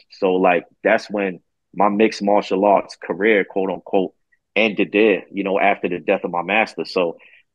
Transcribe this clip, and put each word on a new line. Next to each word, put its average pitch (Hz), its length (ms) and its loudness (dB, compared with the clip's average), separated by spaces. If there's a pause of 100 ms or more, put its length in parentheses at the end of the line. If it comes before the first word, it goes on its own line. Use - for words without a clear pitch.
(120)
So, 92 240 -2
like, 92 280 2 (180)
that's 104 300 0
when 98 300 -4 (340)
my 98 140 2
mixed 107 320 0
martial 101 440 0
arts 95 300 2
career, 98 480 0
quote 95 280 -6
unquote, 90 420 -4 (420)
ended 101 380 0
there, 104 380 2
you 98 120 -6
know, 98 160 -2
after 98 300 0
the 87 100 -6
death 95 240 -2
of 95 60 -6
my 85 140 -6
master. 98 420 -4
So, - 320 -4 (380)